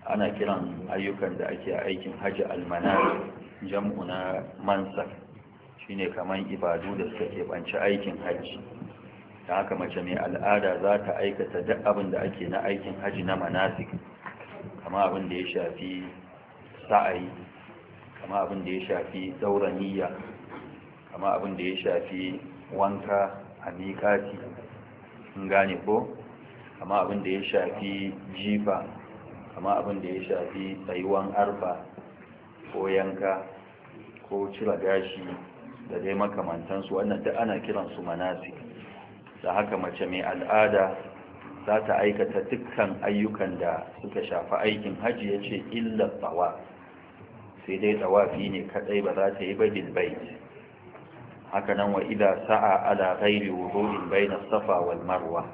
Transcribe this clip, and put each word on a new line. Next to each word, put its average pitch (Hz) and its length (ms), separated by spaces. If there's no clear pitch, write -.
Ana 101 280
kiran 90 560
ayyukan 98 480
da - 120
ake - 240
aikin 92 440
hajji 98 280
al-manasik, 92 840
jam'u 101 400
na 92 360
mansak, 98 480
shine 98 320
kaman 95 360
ibadu 92 480
da 92 120
suka - 200
keɓanci 87 480
aikin 98 400
hajji. - 400
Da 87 160
haka 95 140
mace 90 260
mai 90 140
al'ada 95 680
za 101 120
ta 98 120
aikata 98 440
duk 107 200
abin 101 280
da 95 120
ake 95 260
na 92 140
aikin 101 360
hajji 98 240
na 92 140
manasik, 90 540
kama 98 260
abin 92 240
da 87 60
ya 92 100
shafi 90 580
sa'ayi, 90 440
kama 98 200
abin 95 240
da 90 60
ya 92 100
shafi 92 560
ɗaura 101 340
niyya, 95 380
kama 92 260
abin 95 200
da 90 80
ya 95 140
shafi 92 640
wanka 101 680
a 92 120
miƙati, 98 680
in 98 140
gane 95 340
ko? 107 260
Kama 95 300
abin 101 160
da 92 80
ya 95 140
shafi 98 720
jifa, 104 540
kama 98 320
abin 98 180
da 95 80
ya 92 140
shafi 95 640
tsayuwan 95 480
arfa, 98 480
ko 95 200
yanka, 95 540
ko 98 280
cire 98 280
gashi, 95 480
da 90 120
dai 95 160
makamantansu, 98 800
wannan 101 320
duk - 100
ana 110 240
kiransu 101 400
manasik. 90 540
Da 90 160
haka 101 240
mace 90 280
mai 90 160
al'ada 95 720
za 107 180
ta 104 140
aikata 101 500
dukkan 107 560
ayyukan 104 560
da 85 380
suka 101 260
shafi 87 340
aikin 104 440
hajji, 117 260
ya 101 140
ce, 104 180
"Illa 110 420
tsawa." 85 500
Sai 95 180
dai 107 180
tsawafi 98 520
ne 95 180
kaɗai 101 340
ba 95 120
za 98 180
ta 98 120
yi 95 120
ba, 110 120
bil - 240
bait. 90 260
Haka 101 260
nan, 101 200
wa 95 100
idha 101 420
sa'a 101 460
ala 92 260
ghairi 104 320
wudu'in 92 600
bayna 98 280
safa 101 340
wal 87 200
marwa. 85 520